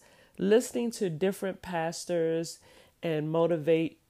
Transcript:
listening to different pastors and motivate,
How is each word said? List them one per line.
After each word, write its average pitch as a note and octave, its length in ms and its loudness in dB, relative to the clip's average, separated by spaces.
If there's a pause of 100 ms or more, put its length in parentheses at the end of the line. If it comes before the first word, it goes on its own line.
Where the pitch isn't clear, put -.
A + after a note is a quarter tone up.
(380)
listening A#3 540 2
to F#3+ 180 -4
different F#3+ 520 -4
pastors E3 960 -2 (440)
and D#3 280 -2
motivate, E3 680 2 (120)